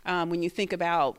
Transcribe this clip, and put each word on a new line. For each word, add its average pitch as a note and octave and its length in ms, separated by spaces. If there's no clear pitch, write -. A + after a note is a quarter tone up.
um, F3 240
when E3+ 140
you E3 60
think G3 240
about, E3+ 460